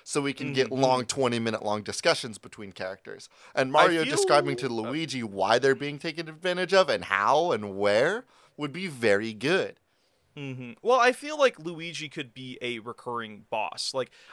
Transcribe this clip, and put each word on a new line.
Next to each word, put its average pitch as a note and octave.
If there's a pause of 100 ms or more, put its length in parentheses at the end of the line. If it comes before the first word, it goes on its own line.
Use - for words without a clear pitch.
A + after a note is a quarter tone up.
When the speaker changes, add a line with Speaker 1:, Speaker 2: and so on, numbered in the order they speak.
Speaker 1:
so -
we C#3
can B2+
get B2+
Speaker 2:
Mm-hmm, C3
Speaker 1:
long B2+
Speaker 2:
mm-hmm. A2
Speaker 1:
twenty-minute A#2
long G#2
discussions A#2
between G#2
characters. F#2+ (260)
And C3
Speaker 2:
I C3+
Speaker 1:
Mario D#3+
describing D3
to C3+
Speaker 2:
feel, A#2
uh, A#2+
Speaker 1:
Luigi C3+
why G2+
they're C3+
being C#3+
taken D#3+
advantage F3
of F#3
and G2
how B2+
and G#2
where A#2+ (320)
would D3
be F3+
very A2+
good. B2 (580)
Speaker 2:
Mm-hmm. B2+ (100)
Well, B3
I B3
feel D4
like C4
Luigi D#3
could C3+
be C3
a A#2+
recurring A2
boss. -
Like, B2+ (220)